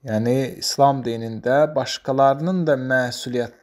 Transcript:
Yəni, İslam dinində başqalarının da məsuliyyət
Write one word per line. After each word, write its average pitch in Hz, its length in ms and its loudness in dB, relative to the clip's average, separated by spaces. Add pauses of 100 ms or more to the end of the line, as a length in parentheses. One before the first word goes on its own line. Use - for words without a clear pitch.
Yəni, 113 300 0 (260)
İslam 139 400 2
dinində 117 600 0 (100)
başqalarının 139 920 0
da 139 120 2
məsuliyyət 123 840 -2